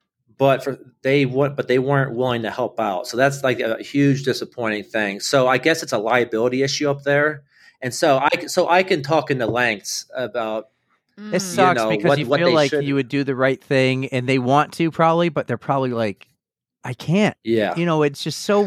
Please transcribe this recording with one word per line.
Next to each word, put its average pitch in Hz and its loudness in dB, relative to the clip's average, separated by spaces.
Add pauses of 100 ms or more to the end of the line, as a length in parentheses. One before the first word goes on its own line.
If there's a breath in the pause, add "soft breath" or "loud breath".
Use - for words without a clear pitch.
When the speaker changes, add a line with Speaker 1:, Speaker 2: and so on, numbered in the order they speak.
(380)
Speaker 1:
but 135 2
for, 127 -6 (260)
they 139 2
wa-, 131 0
but 139 -6
they 127 4
weren't 131 0
willing 123 -2
to 101 -4
help 117 -6
out. 104 -2
So 117 -8
that's, 139 2
like, 127 0
a 113 -4
huge 139 0
disappointing 110 -4
thing. 101 -4
So 131 2
I 127 2
guess 160 -2
it's 135 -8
a 117 0
liability 120 0
issue 143 -2
up 139 -4
there. 147 0 (380 soft breath)
And 123 -6
so 143 4
I, 151 0
so 165 0
I 180 4
can 180 -2
talk 147 0
into 120 -2
lengths 113 -2 (100)
about 110 -6 (500)
Speaker 2:
Mm. 214 -10
Speaker 3:
It 196 0
sucks 180 2
Speaker 1:
you 110 0
know, 110 0
Speaker 3:
because - 0
Speaker 1:
what, 143 4
Speaker 3:
you 151 -4
Speaker 1:
what - 2
Speaker 3:
feel 170 2
Speaker 1:
they 165 4
Speaker 3:
like 147 4
Speaker 1:
should 143 0
Speaker 3:
you 139 -2
would 135 0
do 139 -2
the 135 -2
right 131 0
thing, 131 2
and 127 -4
they 131 2
want 139 2
to 165 0
probably, 170 2
but 147 -4
they're 120 -4
probably 135 -2
like, 113 -4 (560)
"I 127 -8
can't." 185 0
Speaker 1:
Yeah. 110 0
Speaker 3:
You 170 -2
know, 156 2
it's 143 -2
just - -8
so 208 2